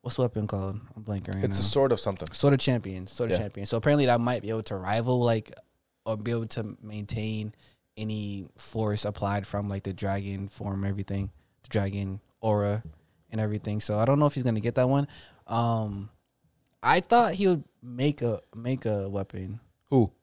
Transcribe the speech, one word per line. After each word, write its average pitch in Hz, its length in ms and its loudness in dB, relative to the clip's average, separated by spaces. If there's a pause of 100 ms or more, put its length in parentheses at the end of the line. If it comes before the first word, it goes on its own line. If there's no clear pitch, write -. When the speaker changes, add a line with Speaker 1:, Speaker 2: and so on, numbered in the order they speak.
Speaker 1:
what's 123 160 -8
the 131 60 0
weapon 107 240 -2
called? 98 320 -4 (160)
I'm 110 80 -14
blanking 98 320 -4
right 98 80 -2
Speaker 2:
It's 98 160 0
a - 20 2
Speaker 1:
now. 101 60 4
Speaker 2:
sword 135 240 4
of 110 80 2
something. 95 340 -4
Speaker 1:
Sword 139 200 4
of 135 60 4
Champions. 95 520 -2
Sword 113 200 -2
of 90 60 4
Speaker 2:
Yeah. 107 60 0
Speaker 1:
Champions. 98 260 -8
So 117 80 0
apparently 143 300 4
that 120 140 4
might 123 200 -2
be 101 80 -8
able 110 140 -2
to 104 120 -6
rival, 117 460 0
like, 113 300 2 (540)
or 110 120 -2
be 107 140 -6
able 113 160 -2
to 107 340 -8
maintain 107 720 -6 (440)
any 104 480 -6 (120)
force 107 480 -2
applied 101 420 -2
from, 101 220 -4
like, 98 140 -6
the 98 100 -6
dragon 98 560 -4
form, 98 340 -6
everything, 98 480 -4 (320)
the - 60 -20
dragon 98 500 -2 (220)
aura 104 420 2 (480)
and 110 80 -4
everything. 107 420 -2
So 104 160 0
I 113 80 4
don't 139 140 4
know 151 60 6
if 143 80 4
he's 127 100 -4
gonna 113 160 2
get 117 160 -2
that 127 140 4
one. 139 180 2 (400)
Um, 110 600 -2 (720)
I 143 180 6
thought 226 340 6
he 196 140 2
would 175 160 4 (180)
make 123 400 0
a, 117 200 0 (140)
make 123 300 -2
a 101 240 0
weapon. 98 500 -6 (300)
Speaker 2:
Who? 120 220 6 (120)